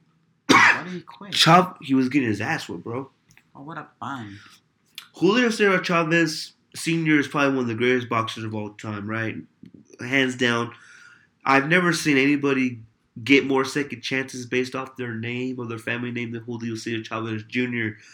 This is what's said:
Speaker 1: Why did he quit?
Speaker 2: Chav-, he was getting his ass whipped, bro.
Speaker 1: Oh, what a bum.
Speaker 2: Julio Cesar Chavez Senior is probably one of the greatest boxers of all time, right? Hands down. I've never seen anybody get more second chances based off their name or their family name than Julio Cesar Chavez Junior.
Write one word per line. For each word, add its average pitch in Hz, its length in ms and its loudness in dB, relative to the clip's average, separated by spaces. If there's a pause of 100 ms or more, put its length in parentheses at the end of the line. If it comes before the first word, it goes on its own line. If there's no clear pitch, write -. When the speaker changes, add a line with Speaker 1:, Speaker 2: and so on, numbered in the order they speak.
(500)
Speaker 1:
Why - 340 6
did 180 100 -10
he 175 80 -10
quit? - 320 -20
Speaker 2:
Chav-, 175 480 6
he 135 120 -4
was 131 160 4
getting 131 200 0
his 104 120 -2
ass 139 260 -6
whipped, 90 160 -10
bro. 127 260 -10 (460)
Speaker 1:
Oh, 135 60 -20
what 156 160 -16
a 147 100 -14 (120)
bum. 110 400 -12 (760)
Speaker 2:
Julio 226 340 4
Cesar 202 300 2
Chavez 170 760 0 (220)
Senior 165 440 2
is 139 80 0
probably 143 280 2
one 131 80 0
of 120 40 -2
the 117 60 -2
greatest 120 340 2
boxers 113 360 -2
of 110 100 -8
all 104 180 -6
time, 104 380 -8
right? 110 260 -6 (640)
Hands 127 360 0
down. 120 380 0 (680)
I've 139 240 4
never 175 260 2
seen 151 260 2
anybody 135 600 0 (420)
get 131 220 6
more 135 200 2
second 131 360 -6
chances 131 440 -6
based 127 300 -2
off 131 200 -10
their 120 180 -8
name 123 460 -6
or 120 60 -8
their 113 140 -8
family 120 320 -6
name 120 200 -6
than 117 120 -10
Julio 117 320 -8
Cesar 113 280 -6
Chavez 110 400 -6
Junior. 117 540 -4 (160)